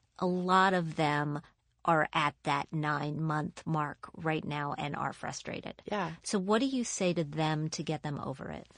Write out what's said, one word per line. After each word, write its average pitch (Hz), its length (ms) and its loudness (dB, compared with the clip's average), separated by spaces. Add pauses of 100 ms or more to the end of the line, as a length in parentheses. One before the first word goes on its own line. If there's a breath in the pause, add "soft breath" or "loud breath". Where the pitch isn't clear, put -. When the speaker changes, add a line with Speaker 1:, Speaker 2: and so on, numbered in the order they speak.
(180)
Speaker 1:
a 196 60 0
lot 185 480 4
of 165 240 0
them 147 460 2 (420 soft breath)
are 160 300 4
at 151 200 2 (100)
that 143 280 0
nine-month 151 920 -2
mark 151 500 -2
right 156 280 0
now 143 340 -4
and 147 180 -4
are 139 160 -4
frustrated. - 720 -10
Speaker 2:
Yeah. 180 280 -2 (100)
Speaker 1:
So - 160 -2
what 202 220 2
do 269 60 4
you 262 180 0
say 180 280 0
to 165 120 0
them 156 460 0
to - 120 -4
get 156 200 -4
them 143 160 -4
over - 300 -6
it? - 180 -10 (100)